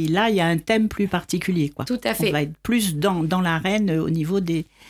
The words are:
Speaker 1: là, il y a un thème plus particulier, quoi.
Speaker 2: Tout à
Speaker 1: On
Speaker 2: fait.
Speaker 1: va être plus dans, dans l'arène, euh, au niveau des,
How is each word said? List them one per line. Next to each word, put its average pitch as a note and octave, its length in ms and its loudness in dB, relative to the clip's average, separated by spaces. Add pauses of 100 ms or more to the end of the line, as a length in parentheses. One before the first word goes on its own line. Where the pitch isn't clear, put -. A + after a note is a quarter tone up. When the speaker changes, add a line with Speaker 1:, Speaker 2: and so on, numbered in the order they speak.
Speaker 1:
là, G3+ 240 2
il G#3 40 2
y F#3 60 2
a E3 60 2
un E3+ 100 2
thème A3 320 2
plus G3+ 180 -2
particulier, F3 640 -2
quoi. - 160 -8
Speaker 2:
Tout B3 180 -4
à A3+ 60 -2
Speaker 1:
On A3+ 60 0
Speaker 2:
fait. A3+ 160 0
Speaker 1:
va D3 100 2
être D3+ 220 -4
plus G#3+ 320 0
dans, E3+ 280 0
dans F3 160 0
l'arène, F#3 520 0
euh, D#3+ 120 2
au - 60 0
niveau E3 300 0
des, E3 260 -2 (240)